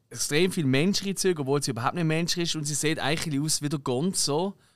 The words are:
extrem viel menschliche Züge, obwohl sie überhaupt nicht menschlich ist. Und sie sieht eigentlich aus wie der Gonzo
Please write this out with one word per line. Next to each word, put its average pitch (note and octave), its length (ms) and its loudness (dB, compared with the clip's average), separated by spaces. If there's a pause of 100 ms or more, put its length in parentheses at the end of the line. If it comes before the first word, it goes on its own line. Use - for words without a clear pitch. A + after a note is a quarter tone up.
extrem D#3 440 2
viel E3 140 2
menschliche F3+ 500 2
Züge, F3 260 0
obwohl C#3 220 2
sie C3+ 80 -2
überhaupt A#2 240 -2
nicht F3 80 0
menschlich E3 460 0
ist. - 40 -2
Und D#3 100 -4
sie D3 100 -4
sieht D#3 260 0
eigentlich C#3+ 400 0
aus D#3 200 0
wie C#3+ 80 -2
der C#3+ 120 -4
Gonzo D#3 720 0 (220)